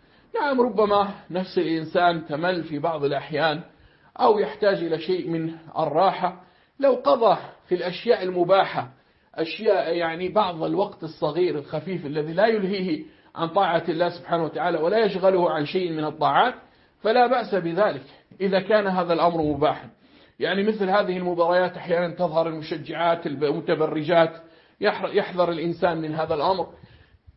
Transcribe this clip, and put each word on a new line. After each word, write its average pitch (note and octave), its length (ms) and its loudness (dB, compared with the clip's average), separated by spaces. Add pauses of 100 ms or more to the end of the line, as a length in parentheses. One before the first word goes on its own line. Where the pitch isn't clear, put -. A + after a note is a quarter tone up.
(360)
نعم، C#4+ 260 0
ربما G3+ 480 2 (220)
نفس F#3 260 -6
الإنسان E3 680 0
تمل E3 380 -2
في D3 160 -8
بعض D#3+ 240 -2
الأحيان D3 580 -2 (580)
أو A3 200 4
يحتاج F#3+ 440 0
إلى D#3+ 160 -2
شيء F3+ 300 -2
من E3 220 -2 (260)
الراحة، F3 640 0 (380)
لو C4+ 140 4
قضى A#3 440 4 (300)
في F3+ 80 0
الأشياء F3+ 480 0
المباحة F3+ 640 2 (460)
أشياء، E3+ 600 0
يعني، E3+ 340 -4
بعض F3+ 340 0
الوقت F3 400 -2
الصغير D#3+ 520 -2
الخفيف D3+ 500 -6
الذي D3+ 280 -4
لا F#3+ 140 4
يلهيه F#3+ 560 -2 (320)
عن E3 120 -2
طاعة E3+ 420 2
الله E3+ 200 0
سبحانه E3+ 340 -2
وتعالى E3 340 -2
ولا G3 280 2
يشغله F3+ 460 2
عن D#3 140 -2
شيء F3+ 260 -2
من D#3 140 -4
الطاعات، D3+ 480 2 (480)
فلا A#3+ 260 4
بأس A#3+ 280 0
بذلك E3+ 480 0 (380)
إذا F#3+ 180 2
كان G3+ 280 2
هذا F3+ 260 0
الأمر E3 280 2
مباحا. D3 480 0 (500)
يعني، F3+ 240 0
مثل G3+ 260 0
هذه F#3 280 2
المباريات F3+ 600 2
أحيانا E3+ 360 -2
تظهر E3 340 0
المشجعات D#3+ 800 -4
المتبرجات، D#3 1080 0 (480)
يحر-، F#3+ 320 -2
يحذر F3+ 380 0
الإنسان E3 500 -2
من D#3 140 -6
هذا D#3+ 180 -2
الأمر. E3 340 0 (680)